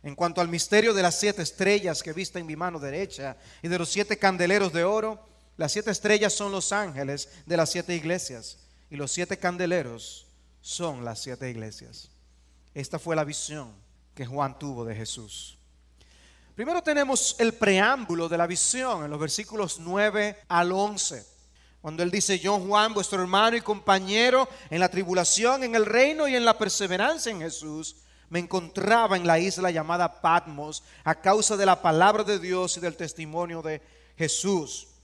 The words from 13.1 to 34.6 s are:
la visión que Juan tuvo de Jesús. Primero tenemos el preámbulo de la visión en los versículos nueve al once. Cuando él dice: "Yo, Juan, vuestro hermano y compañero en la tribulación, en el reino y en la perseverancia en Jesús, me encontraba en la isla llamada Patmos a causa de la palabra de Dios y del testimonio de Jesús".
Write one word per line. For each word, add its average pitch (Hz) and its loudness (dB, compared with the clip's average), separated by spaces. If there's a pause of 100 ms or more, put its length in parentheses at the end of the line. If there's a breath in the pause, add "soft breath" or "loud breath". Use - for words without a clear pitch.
la 156 2
visión 147 -8 (440)
que 131 -10
Juan 135 -4
tuvo 131 -10
de 113 -8
Jesús. - -14 (960 soft breath)
Primero 330 -2
tenemos 285 2
el 226 4
preámbulo 196 2
de 170 0
la 170 4
visión 196 -2
en 147 -8
los 147 -6
versículos 190 -4
nueve 208 0 (100)
al 175 2
once. 190 -2 (560 soft breath)
Cuando 160 -6
él 175 0
dice: 196 0
"Yo, 190 0
Juan, 208 2
vuestro 196 -2
hermano 202 4
y 226 -2
compañero 214 2 (220 loud breath)
en 160 -2
la 180 4
tribulación, 190 2
en 233 -4
el 214 4
reino 285 4
y 262 2
en 240 2
la 220 6
perseverancia 208 -2
en 190 -8
Jesús, 156 -10 (340 soft breath)
me 170 -4
encontraba 190 2
en 175 -2
la 165 6
isla 185 0
llamada 165 -2
Patmos 156 0 (200 loud breath)
a 156 2
causa 208 2
de 196 2
la 185 6
palabra 190 6
de 196 0
Dios 180 -2
y 165 -12
del 170 -4
testimonio 165 -8
de 156 -6 (340 soft breath)
Jesús". 165 -2 (140)